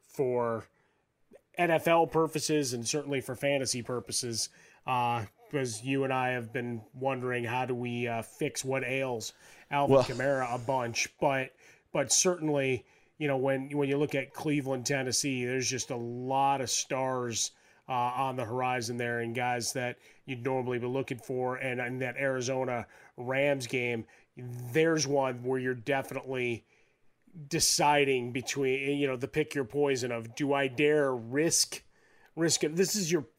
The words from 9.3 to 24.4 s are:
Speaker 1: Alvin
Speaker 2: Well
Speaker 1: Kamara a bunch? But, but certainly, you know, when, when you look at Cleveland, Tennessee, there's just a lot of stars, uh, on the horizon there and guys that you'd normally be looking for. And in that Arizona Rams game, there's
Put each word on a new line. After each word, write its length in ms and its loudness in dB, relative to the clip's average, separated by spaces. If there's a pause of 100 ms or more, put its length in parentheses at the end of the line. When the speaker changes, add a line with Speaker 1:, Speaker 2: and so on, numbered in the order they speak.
Speaker 1:
Alvin 240 4
Speaker 2:
Well 100 8
Speaker 1:
Kamara 500 0
a 40 -4
bunch? 500 -2 (100)
But, 340 0 (400)
but 200 0
certainly, 720 2 (340)
you 80 -2
know, 120 2
when, 320 0
when 180 2
you 80 2
look 180 0
at 200 -2
Cleveland, 500 0
Tennessee, 600 0
there's 240 0
just 200 -4
a 60 -4
lot 640 0
of 80 -4
stars, 840 -2 (360)
uh, 40 -4
on 440 0
the 80 -2
horizon 520 -2
there 240 -2
and 140 -4
guys 380 -2
that 240 -4 (280)
you'd 200 -8
normally 340 0
be 80 -4
looking 320 -2
for. 380 -2
And 240 -4
in 200 -4
that 160 -4
Arizona 680 -2 (300)
Rams 500 0
game, 380 -2 (320)
there's 680 2